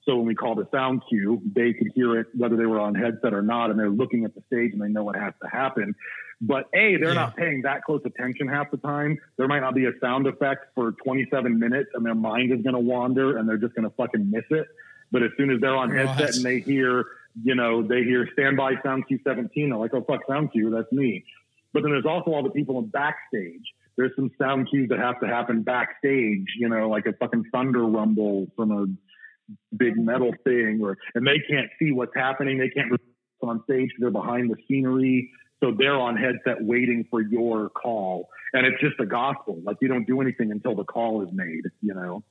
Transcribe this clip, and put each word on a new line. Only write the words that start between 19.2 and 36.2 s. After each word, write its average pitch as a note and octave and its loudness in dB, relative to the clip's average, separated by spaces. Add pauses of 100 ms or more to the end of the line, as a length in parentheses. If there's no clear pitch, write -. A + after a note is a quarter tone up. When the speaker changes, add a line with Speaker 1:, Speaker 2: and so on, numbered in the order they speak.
Speaker 1:
seventeen," C3 -2
they're A#2+ -2
like, A2 -2
"Oh, B2 0
fuck, - -4
sound C#3 0
cue, A2+ 2
that's A2+ -2
me." C3 0 (480)
But D3 0
then D3+ 2
there's C3+ 0
also E3+ 0
all D3 0
the C3 0
people C#3 -2
in A2+ -4
backstage. A2 -4 (240)
There's B2+ 2
some C3 -2
sound C3+ 0
cues C3+ 2
that B2 0
have A#2+ -2
to A2+ -2
happen A#2 0
backstage, A#2+ 0 (120)
you A#2+ 0
know, A2 0
like G#2+ 0
a - 0
fucking A#2 -2
thunder B2+ 2
rumble G#2+ 2
from G#2+ 0
a G2+ 0 (880)
big A#2+ 2
metal A#2 2
thing, A2+ 2
or, G2 -2 (160)
and A#2 0
they C#3+ 4
can't C#3+ -2
see D3+ 2
what's B2 -2
happening. C3+ 0
They B2+ 0
can't C3 -2 (520)
on A#2 -4
stage B2+ 2
'cause A2+ -8
they're A#2+ 2
behind A#2 0
the A2 -2 (100)
scenery. C3 2 (300)
So C3 2
they're C3+ 4
on B2 0
headset B2 0